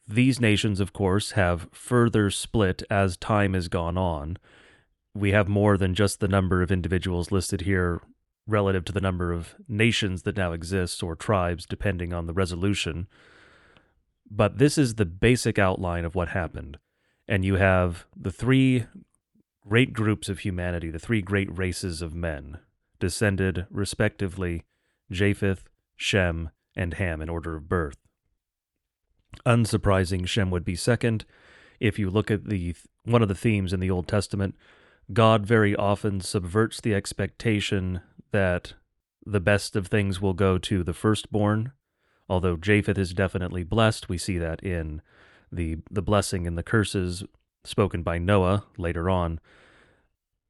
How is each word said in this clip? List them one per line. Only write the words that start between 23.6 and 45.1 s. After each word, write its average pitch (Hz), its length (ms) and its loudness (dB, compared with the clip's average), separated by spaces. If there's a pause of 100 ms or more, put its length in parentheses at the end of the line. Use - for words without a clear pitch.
respectively, 92 920 -4 (460)
Japheth, 98 540 0 (320)
Shem, 85 540 0 (260)
and 87 180 -4
Ham 82 280 -4
in 78 80 -6
order 82 260 -6
of 78 120 -14
birth. 85 280 -2 (1500)
Unsurprising, 98 840 2
Shem 95 240 0
would 87 140 -2
be 92 100 -4
second. 113 520 0 (540)
If 107 180 0
you 98 100 -2
look 101 220 0
at 95 140 0
the 87 280 -4
th-, - 140 -16 (180)
one 117 160 4
of 110 80 4
the 98 60 0
themes 98 400 0
in 92 60 -2
the 92 100 -2
Old 90 180 -2
Testament, 98 460 -2 (580)
God 110 320 6
very 104 320 4
often 101 440 -2
subverts 98 600 -2
the 113 140 -2
expectation 98 1080 -2 (300)
that 92 440 0 (500)
the 104 160 0
best 104 360 0
of 98 100 -2
things 98 340 0
will 98 120 0
go 92 260 4
to 92 240 -2
the 82 120 -4
firstborn. 107 800 0 (560)
Although 90 280 0
Japheth 98 420 2
is 92 140 -2
definitely 90 520 -2
blessed, 110 440 0
we 87 100 -4
see 90 200 -4
that 82 240 -4
in 78 400 -4 (500)